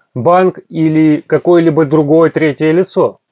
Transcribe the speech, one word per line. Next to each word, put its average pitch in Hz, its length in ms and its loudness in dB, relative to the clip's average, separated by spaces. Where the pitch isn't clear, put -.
банк 170 460 0
или 156 560 0
какое-либо 165 600 0
другое 156 440 2
третье 156 420 -2
лицо. 165 480 -2